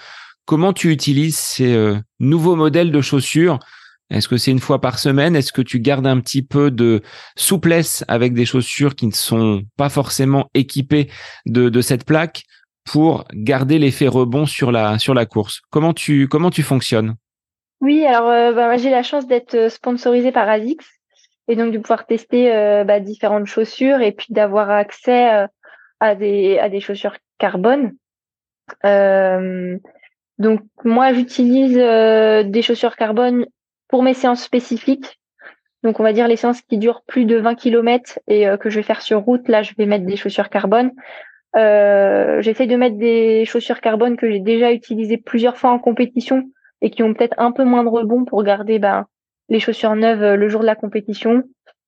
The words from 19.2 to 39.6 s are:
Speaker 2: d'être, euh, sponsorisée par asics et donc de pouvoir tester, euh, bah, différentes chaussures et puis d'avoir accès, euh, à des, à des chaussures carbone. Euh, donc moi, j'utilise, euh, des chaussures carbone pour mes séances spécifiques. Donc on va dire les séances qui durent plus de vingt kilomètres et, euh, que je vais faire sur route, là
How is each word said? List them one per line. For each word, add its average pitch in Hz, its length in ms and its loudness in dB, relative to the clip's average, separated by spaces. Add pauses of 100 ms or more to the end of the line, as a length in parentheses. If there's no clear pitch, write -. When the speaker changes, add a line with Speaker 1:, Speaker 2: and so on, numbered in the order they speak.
Speaker 2:
d'être, 247 260 -2
euh, 226 160 2
sponsorisée 247 640 -2
par 226 180 0
asics 220 320 -2 (680)
et 233 80 0
donc 233 160 -2
de 220 60 -4
pouvoir 220 300 -4
tester, 240 480 0
euh, 208 280 2
bah, 208 160 2
différentes 208 460 -4
chaussures 254 560 0
et 208 100 2
puis - 200 -14
d'avoir 208 400 0
accès, 226 640 2
euh, 202 120 0 (520)
à 214 160 2
des, 196 420 0
à - 120 0
des 196 100 -6
chaussures 202 360 -8 (220)
carbone. 214 540 0 (920)
Euh, 185 920 0 (600)
donc 214 220 2 (220)
moi, 247 300 2
j'utilise, 247 640 2
euh, 220 640 4
des 202 180 0
chaussures 233 340 -2
carbone 240 500 0 (420)
pour 247 160 2
mes 262 100 4
séances 247 300 0
spécifiques. 247 760 -4 (640)
Donc 220 160 -2
on 220 40 0
va 220 100 2
dire 233 140 2
les 233 80 2
séances 240 260 -2
qui - 160 -4
durent 226 300 -2
plus 247 180 0
de 226 120 2
vingt 226 180 0
kilomètres 233 720 0
et, 208 200 2
euh, 196 80 0
que 202 140 -4
je 214 60 -6
vais 214 80 -2
faire 214 180 -4
sur 214 200 -2
route, 247 260 -2
là 214 160 2